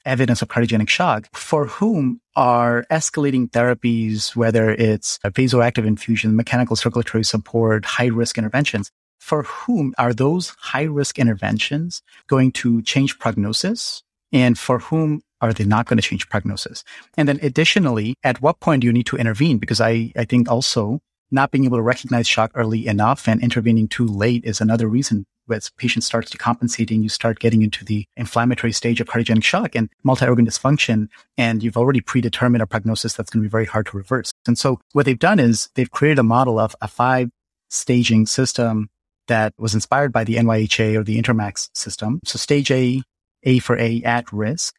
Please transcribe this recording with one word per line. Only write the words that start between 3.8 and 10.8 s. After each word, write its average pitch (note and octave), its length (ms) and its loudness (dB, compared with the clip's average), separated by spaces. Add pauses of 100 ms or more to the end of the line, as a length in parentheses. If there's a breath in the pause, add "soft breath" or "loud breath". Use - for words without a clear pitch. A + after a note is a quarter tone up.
whether A2+ 360 2
it's A2 520 0
a G2+ 80 -2
vasoactive A#2+ 560 2
infusion, A2 480 0
mechanical A#2 400 0
circulatory A2+ 480 -2
support, A2 640 0
high-risk A#2 520 -2
interventions, A2 540 -2 (280)
for D3+ 240 -2
whom E3+ 540 -4
are A#2+ 160 0
those D3 360 0 (100)
high-risk C#3+ 600 -4